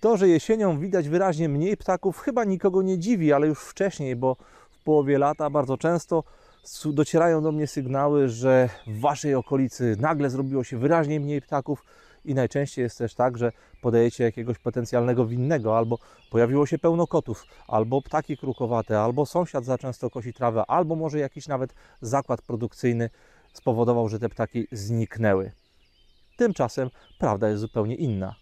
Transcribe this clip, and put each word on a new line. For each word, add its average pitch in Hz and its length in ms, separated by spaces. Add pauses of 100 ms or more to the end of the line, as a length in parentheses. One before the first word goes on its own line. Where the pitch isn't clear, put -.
To, 220 160
że 190 120
jesienią 180 500
widać 180 300
wyraźnie 165 400
mniej 156 280
ptaków, 185 420
chyba 240 260
nikogo 190 380
nie 190 160
dziwi, 170 340
ale 139 140
już 156 140
wcześniej, 143 560
bo 127 200 (340)
w - 140
połowie 143 340
lata 147 320
bardzo 135 280
często 165 460 (380)
su-, - 300
docierają 160 500
do 156 100
mnie 151 140
sygnały, 139 600
że 127 400 (180)
w 107 140
waszej 143 340
okolicy 127 680
nagle 143 300
zrobiło 135 340
się 123 140
wyraźnie 147 420
mniej 143 220
ptaków 143 420 (400)
i 147 100
najczęściej 135 480
jest 120 160
też 117 160
tak, 123 240
że 117 140 (300)
podajecie 117 420
jakiegoś 117 340
potencjalnego 120 680
winnego, 120 520
albo 117 200 (320)
pojawiło 123 360
się 151 120
pełno 170 280
kotów, - 380 (240)
albo 117 340
ptaki 156 340
krukowate, 117 640
albo 123 260
sąsiad 156 380
za 127 140
często 127 320
kosi 120 220
trawę, 113 340
albo 160 300
może 156 220
jakiś 143 300
nawet 131 260 (260)
zakład 127 420
produkcyjny 117 680 (420)
spowodował, 117 560
że 107 100
te 113 100
ptaki 113 440
zniknęły. 107 800 (840)
Tymczasem 139 540 (280)
prawda 110 300
jest 104 120
zupełnie 113 340
inna. 101 480